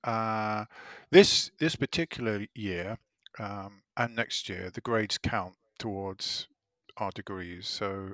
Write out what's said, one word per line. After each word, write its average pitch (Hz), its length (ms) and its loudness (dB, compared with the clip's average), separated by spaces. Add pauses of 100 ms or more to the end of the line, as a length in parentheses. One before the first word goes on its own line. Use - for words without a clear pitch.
uh, 110 600 0 (460)
this, - 400 10 (100)
this 160 160 2
particular 117 680 -2 (100)
year, 98 440 -4 (400)
um, 101 440 -8 (140)
and 120 200 -2
next - 340 -4
year, 92 240 -6
the 117 80 -8
grades 110 360 0
count 92 360 -2 (240)
towards 98 680 -6 (500)
our 98 140 -2
degrees. 92 560 -8
So, 98 460 -4